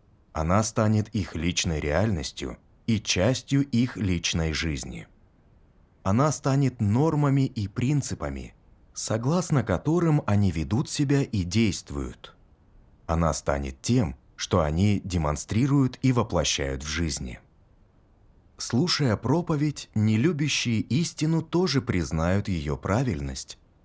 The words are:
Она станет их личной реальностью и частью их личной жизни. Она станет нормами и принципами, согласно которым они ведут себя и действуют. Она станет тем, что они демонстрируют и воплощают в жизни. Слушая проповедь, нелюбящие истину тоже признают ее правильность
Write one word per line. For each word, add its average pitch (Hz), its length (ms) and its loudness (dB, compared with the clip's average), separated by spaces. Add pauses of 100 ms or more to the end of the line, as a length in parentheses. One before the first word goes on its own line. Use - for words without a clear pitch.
(340)
Она 85 300 2
станет 107 520 2
их 92 200 -4
личной 85 440 -2
реальностью 73 760 -2 (280)
и 110 140 0
частью 127 640 0
их 120 320 0
личной 85 560 0
жизни. 69 560 -6 (960)
Она 127 300 2
станет 135 480 0
нормами 139 640 2
и 101 240 -4
принципами, 78 840 -4 (380)
согласно 139 680 0
которым 151 640 2
они 104 240 4
ведут 82 400 0
себя 139 320 2
и 101 220 -2
действуют. 87 920 -2 (680)
Она 82 280 2
станет 69 480 -4
тем, 117 340 0 (200)
что - 260 2
они 87 420 2
демонстрируют 98 1000 0
и 131 100 4
воплощают 73 720 0
в 73 40 -10
жизни. 76 520 -4 (1160)
Слушая 135 600 0
проповедь, 151 760 -2
нелюбящие 117 880 2
истину 160 600 0
тоже 165 400 0
признают 85 680 0
ее 76 280 -2
правильность 78 840 -4 (260)